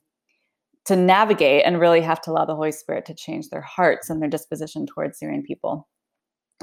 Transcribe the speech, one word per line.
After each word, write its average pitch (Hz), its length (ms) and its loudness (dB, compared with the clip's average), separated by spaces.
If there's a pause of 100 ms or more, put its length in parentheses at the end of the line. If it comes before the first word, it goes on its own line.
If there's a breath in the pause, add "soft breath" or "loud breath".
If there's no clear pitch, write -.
(840)
to 196 100 2
navigate 180 720 4
and 175 140 0
really 170 220 6
have 165 200 -2
to 165 100 -8
allow 160 140 0
the 156 100 -4
Holy 156 160 -2
Spirit - 360 -8
to 156 80 -14
change - 340 -12
their 147 120 -12
hearts - 500 0
and 156 100 -4
their 147 80 -2
disposition 156 560 -8
towards 151 320 -8
Syrian 147 240 -8
people - 460 -8 (760)